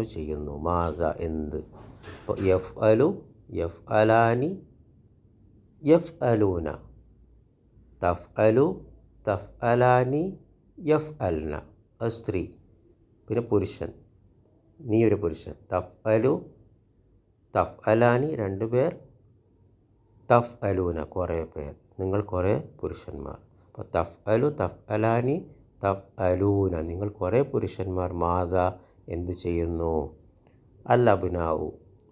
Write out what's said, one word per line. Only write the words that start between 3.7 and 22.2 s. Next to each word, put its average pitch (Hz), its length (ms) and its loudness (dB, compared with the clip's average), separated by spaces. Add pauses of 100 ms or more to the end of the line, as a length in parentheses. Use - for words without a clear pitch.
യഫ്അലൂന. 110 840 2 (1300)
തഫ്അലു 110 640 4 (580)
തഫ്അലാനി 123 1000 2 (560)
യഫ്അൽന, 95 760 -2 (440)
അത് 117 140 -4
സ്ത്രീ. 98 300 -4 (840)
പിന്നെ 113 160 -2
പുരുഷൻ, 95 460 -2 (880)
നീ 113 240 0
ഒരു 101 120 4
പുരുഷൻ. 80 380 -6 (140)
തഫ്അലു 110 640 0 (1200)
തഫ്അലാനി 120 800 4
രണ്ട് 101 300 -4
പേർ, 123 280 0 (1400)
തഫ്അലൂന 95 800 0
കുറേ 85 380 -4
പേർ, 73 280 -12 (240)
നിങ്ങൾ 95 280 -2